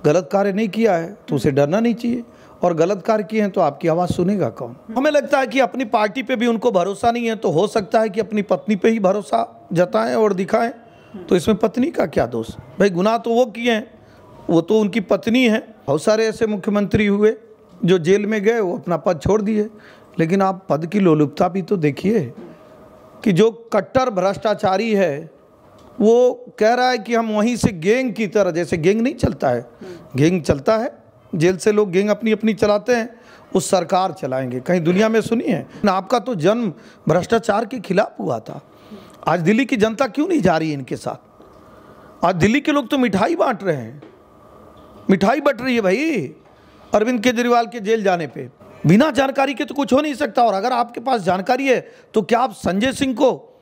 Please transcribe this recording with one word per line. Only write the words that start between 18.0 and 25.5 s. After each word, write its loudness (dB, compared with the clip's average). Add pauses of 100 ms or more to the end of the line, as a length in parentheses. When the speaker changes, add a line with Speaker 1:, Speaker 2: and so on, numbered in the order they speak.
Speaker 1:
में -2
गए, 2
वो -2
अपना -2
पद -2
छोड़ 0
दिए, -2 (500)
लेकिन 2
आप -2
पद 0
की -2
लोलुपता 2
भी -4
तो -2
देखिए -2 (920)
कि 2
जो 4
कट्टर -2
भ्रष्टाचारी -2
है, -2 (720)